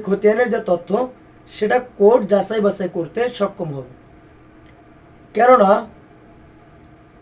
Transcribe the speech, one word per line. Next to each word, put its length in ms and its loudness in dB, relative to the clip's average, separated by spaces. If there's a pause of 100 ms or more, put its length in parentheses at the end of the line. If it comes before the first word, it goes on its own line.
খতিয়ানের 480 0
যে 60 -4 (100)
তথ্য, 200 -4 (600)
সেটা 260 -2 (220)
কোর্ট 220 6 (120)
যাচাই 320 -2
বাছাই 320 -4
করতে 240 -6 (180)
সক্ষম 380 -6
হবে। 160 -14 (1400)
কেননা 360 4 (1500)